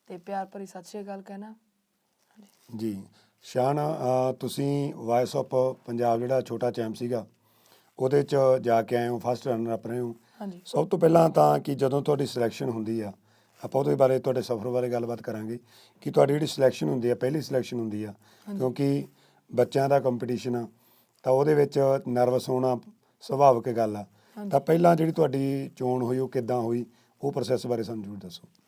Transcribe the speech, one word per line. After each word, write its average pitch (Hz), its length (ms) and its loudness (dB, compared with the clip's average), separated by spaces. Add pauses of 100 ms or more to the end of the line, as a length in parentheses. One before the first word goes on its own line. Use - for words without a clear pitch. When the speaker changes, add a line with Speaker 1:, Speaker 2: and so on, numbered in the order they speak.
Speaker 1:
ਤੇ 185 120 -14
ਪਿਆਰ 190 280 -8
ਭਰੀ 196 200 -14
ਸਤਿ 185 180 -18
ਸ਼੍ਰੀ 208 200 -14
ਅਕਾਲ 196 180 -12
ਕਹਿਣਾ। 202 300 -16
ਹਾਂਜੀ। - 1300 -20
Speaker 2:
ਜੀ, 104 260 -6 (380)
ਸ਼ਾਨ, 135 380 0
ਅਹ, 131 540 0
ਤੁਸੀਂ 143 600 -4
Voice 120 480 0
of 127 340 0 (100)
ਪੰਜਾਬ 117 340 0
ਜਿਹੜਾ 127 220 0
ਛੋਟਾ 120 300 -4
ਚੈਂਪ 113 240 -6
ਸੀਗਾ, 120 320 -6 (720)
ਉਹਦੇ 135 240 2
'ਚ - 120 -2 (260)
ਜਾ 113 200 4
ਕੇ 120 140 -2
ਆਏ 120 120 0
ਹੋ, 120 180 -4
ਫਸਟ 120 220 -2
ਰਨਰ 117 260 -2
ਅੱਪ 113 140 -8
ਰਹੇ 117 120 -6
ਹੋ। 117 160 -6 (260)
Speaker 1:
ਹਾਂਜੀ। 190 240 -12
Speaker 2:
ਸਭ 160 220 -2
ਤੋਂ 180 120 0
ਪਹਿਲਾਂ 165 300 6
ਤਾਂ 147 300 4
ਕਿ 139 160 -4
ਜਦੋਂ 135 260 2
ਤੁਹਾਡੀ 143 240 0
ਸਿਲੈਕਸ਼ਨ 123 440 -2
ਹੁੰਦੀ 113 320 -4
ਆ, 101 100 -8 (520)
ਆਪਾਂ 135 180 0
ਉਹਦੇ 143 140 0
ਬਾਰੇ, 131 240 4
ਤੁਹਾਡੇ 127 220 0
ਸਫ਼ਰ 113 280 -4
ਬਾਰੇ 123 220 -2
ਗੱਲਬਾਤ 117 300 -4
ਕਰਾਂਗੇ 110 380 -8 (420)
ਕਿ - 100 -6
ਤੁਹਾਡੀ 143 220 4
ਜਿਹੜੀ 151 140 0
ਸਿਲੈਕਸ਼ਨ 135 420 2
ਹੁੰਦੀ 120 200 0
ਆ, 120 60 2
ਪਹਿਲੀ 135 260 -2
ਸਿਲੈਕਸ਼ਨ 123 380 -4
ਹੁੰਦੀ 107 240 -6
ਆ, 104 80 -10
Speaker 1:
ਹਾਂਜੀ। - 480 -14
Speaker 2:
ਕਿਉਂਕਿ 139 480 0 (480)
ਬੱਚਿਆਂ 135 340 2
ਦਾ 143 100 4
ਕੰਪੀਟੀਸ਼ਨ 123 560 -2
ਆ, 117 120 -4 (560)
ਤਾਂ 131 100 2
ਉਹਦੇ 143 200 4
ਵਿੱਚ 143 260 2 (280)
ਨਰਵਸ 123 420 2
ਹੋਣਾ 127 300 0 (420)
ਸੁਭਾਵਿਕ 131 480 4
ਗੱਲ 110 260 0
ਆ। 101 100 -10 (320)
Speaker 1:
ਹਾਂਜੀ। 208 120 -10
Speaker 2:
ਤਾਂ 143 100 2
ਪਹਿਲਾਂ 170 360 4
ਜਿਹੜੀ 160 160 0
ਤੁਹਾਡੀ 135 640 -2
ਚੋਣ 127 280 0
ਹੋਈ, 127 160 -2
ਉਹ 131 100 -2
ਕਿੱਦਾਂ 123 300 -2
ਹੋਈ, 117 260 -2 (360)
ਉਹ 139 100 -2
ਪ੍ਰੋਸੈਸ 123 360 -2
ਬਾਰੇ 117 160 -2
ਸਾਨੂੰ 110 200 -8
ਜ਼ਰੂਰ 101 140 -12
ਦੱਸੋ। - 500 -18